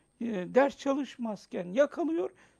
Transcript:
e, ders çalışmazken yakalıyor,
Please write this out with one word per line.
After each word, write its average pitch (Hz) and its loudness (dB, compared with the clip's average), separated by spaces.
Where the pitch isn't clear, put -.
e, 185 -4
ders 269 6
çalışmazken 233 -4
yakalıyor, 311 0